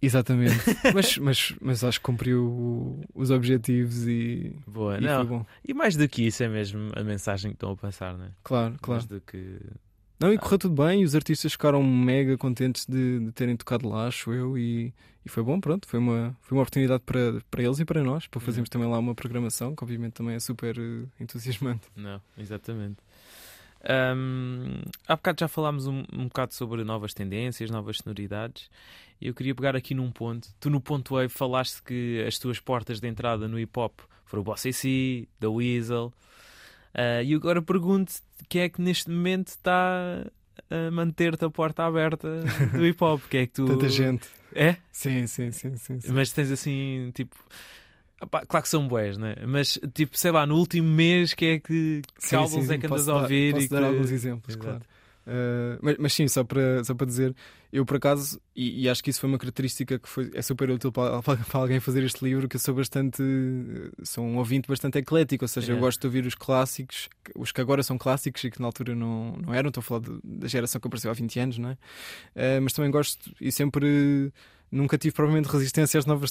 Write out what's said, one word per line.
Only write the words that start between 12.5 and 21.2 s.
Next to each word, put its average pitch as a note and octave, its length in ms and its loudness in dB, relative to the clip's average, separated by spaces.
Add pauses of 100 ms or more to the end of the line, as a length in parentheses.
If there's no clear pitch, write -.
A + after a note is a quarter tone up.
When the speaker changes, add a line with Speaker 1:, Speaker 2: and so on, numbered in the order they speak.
Speaker 1:
de, B2+ 320 0
de A2+ 140 -4
terem B2 240 0
tocado A#2+ 320 -2
lá, A2 180 -2
acho A#2 260 -6
eu, B2+ 240 -2
e, A#2 380 -2 (320)
e - 20 -14
foi A#2 140 -2
bom, C#3 180 0
pronto, F3 280 -2
foi A#2+ 100 -2
uma, A#2 440 0
foi C3 140 -2
uma C3+ 60 4
oportunidade C3 420 2
para, A#2 460 0
para B2+ 140 -2
eles C#3 160 2
e E3 40 0
para D#3 200 0
nós, C#3 240 -2
para - 100 -8
Speaker 2:
Uhum. A#2 80 -8
Speaker 1:
fazermos A#2+ 220 -2
também A#2 200 0
lá A#2 120 0
uma A#2+ 160 -2
programação, A#2+ 580 -4
que D3 80 -10
obviamente A#2 300 -6
também A#2 240 -4
é - 40 -4
super, A#2 380 -4
eh, A#2 280 -6 (140)